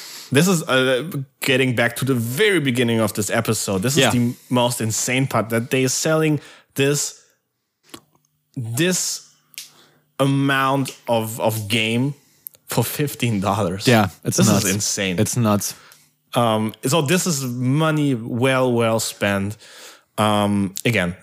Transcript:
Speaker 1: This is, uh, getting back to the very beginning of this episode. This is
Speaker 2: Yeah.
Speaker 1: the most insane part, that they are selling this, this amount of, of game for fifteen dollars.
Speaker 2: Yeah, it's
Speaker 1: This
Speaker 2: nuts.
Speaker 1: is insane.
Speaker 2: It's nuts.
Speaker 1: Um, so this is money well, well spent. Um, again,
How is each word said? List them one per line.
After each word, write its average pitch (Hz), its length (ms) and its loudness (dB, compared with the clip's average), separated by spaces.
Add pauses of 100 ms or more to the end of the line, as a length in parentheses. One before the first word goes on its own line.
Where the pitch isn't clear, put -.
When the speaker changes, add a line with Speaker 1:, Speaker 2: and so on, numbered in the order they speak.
(320)
Speaker 1:
This 147 180 4
is, 175 140 0
uh, 131 460 0 (300)
getting 127 340 2
back 117 220 0
to 131 100 -6
the 135 100 2
very 151 440 0
beginning 120 400 0
of 107 140 0
this 104 160 -4
episode. 104 520 -2
This 127 140 0
is 139 80 4
Speaker 2:
Yeah. 113 80 4
Speaker 1:
the 120 240 0 (140)
most 123 320 0
insane 123 440 -2
part, 113 240 -2
that 117 220 -2
they 131 140 2
are 123 40 0
selling 156 520 0 (340)
this, 143 400 0 (1400)
this 139 680 -2 (920)
amount 139 720 2 (160)
of, 113 320 -2
of 110 300 -2
game 117 440 0 (540)
for - 160 0
fifteen 117 560 -2
dollars. 98 480 -2
Speaker 2:
Yeah, 107 220 6 (140)
it's - 140 -2
Speaker 1:
This 95 100 4
Speaker 2:
nuts. 104 180 4
Speaker 1:
is 92 100 0
insane. 98 440 -2
Speaker 2:
It's 107 180 0
nuts. 107 360 0 (640)
Speaker 1:
Um, 110 380 0 (120)
so 156 160 2
this 170 240 0
is 143 200 -2
money 139 720 0
well, 127 560 0
well 113 280 2
spent. 101 580 -2 (600)
Um, 101 580 2 (100)
again, 92 380 0